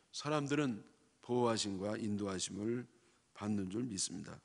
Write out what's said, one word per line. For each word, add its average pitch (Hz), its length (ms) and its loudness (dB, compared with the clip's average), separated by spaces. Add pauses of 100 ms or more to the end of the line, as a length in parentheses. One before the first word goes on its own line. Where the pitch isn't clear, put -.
(100)
사람들은 143 720 2 (380)
보호하심과 107 760 2
인도하심을 104 880 -2 (460)
받는 101 380 -2
줄 110 140 -2
믿습니다. 90 600 -4